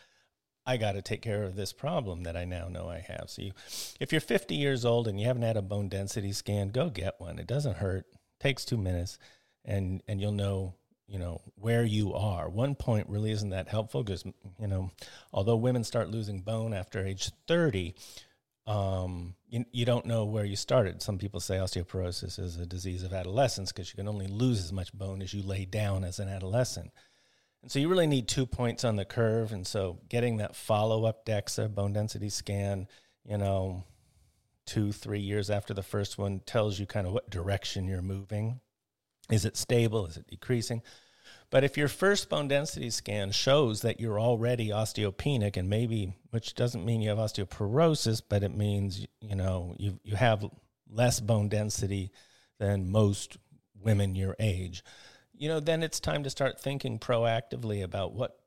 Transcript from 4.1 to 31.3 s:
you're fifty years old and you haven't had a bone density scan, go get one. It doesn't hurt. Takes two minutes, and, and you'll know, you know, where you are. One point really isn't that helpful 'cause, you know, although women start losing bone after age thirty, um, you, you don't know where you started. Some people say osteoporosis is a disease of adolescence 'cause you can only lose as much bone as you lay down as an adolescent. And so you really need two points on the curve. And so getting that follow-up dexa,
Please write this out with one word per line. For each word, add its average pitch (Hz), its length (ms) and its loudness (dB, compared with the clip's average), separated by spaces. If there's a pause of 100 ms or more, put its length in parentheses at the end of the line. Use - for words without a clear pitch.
you're - 80 4
fifty 190 340 0
years 139 300 2
old 117 240 4
and 101 120 -2
you 107 60 2
haven't 123 160 2
had 113 140 2
a 101 60 0
bone 98 260 -2
density 98 440 -4
scan, 101 360 0
go 123 220 0
get 95 300 -6
one. 85 180 -10
It 82 100 -10
doesn't 127 300 0
hurt. 95 280 -2 (340)
Takes 135 240 0
two 123 120 -2
minutes, 92 420 -2 (460)
and, 95 440 -2
and 98 120 -4
you'll 104 120 0
know, 98 420 -2 (340)
you 101 100 -8
know, 85 240 -6 (140)
where 117 280 4
you 107 300 4
are. 92 340 0
One 123 260 0
point 110 340 2
really 107 240 0
isn't 104 180 -2
that 92 180 -2
helpful 113 360 -2
'cause, 98 200 -4 (340)
you 110 80 -4
know, 95 240 -2 (420)
although 107 240 4
women 120 280 2
start 104 260 -2
losing 104 320 -4
bone 113 320 -4
after 95 300 -4
age 95 260 -4 (180)
thirty, 120 460 2 (720)
um, 92 680 -2 (140)
you, 120 240 -4
you 120 120 0
don't 120 220 2
know 113 180 2
where 104 200 0
you 101 120 -4
started. 98 460 2
Some 101 160 -2
people 95 220 -4
say 95 160 -2
osteoporosis 90 840 -4
is 87 200 -6
a 87 80 -6
disease 90 360 -6
of 90 100 -6
adolescence 95 600 0
'cause - 180 -10
you - 60 -18
can 101 120 -6
only 98 200 -4
lose 113 360 2
as 85 80 -8
much 95 200 -4
bone 95 300 -6
as 92 120 -8
you 101 80 -4
lay 98 220 -4
down 98 400 0
as 90 160 -6
an 98 80 -6
adolescent. 95 640 -2 (720)
And 123 80 -18
so 139 80 0
you 147 100 4
really 180 180 6
need 135 220 2
two 135 180 2
points 120 380 -2
on 113 120 4
the 98 80 0
curve. 113 480 2
And 90 140 -6
so 95 420 -2
getting 120 300 2
that - 180 -4
follow-up 110 680 2
dexa, 107 480 -2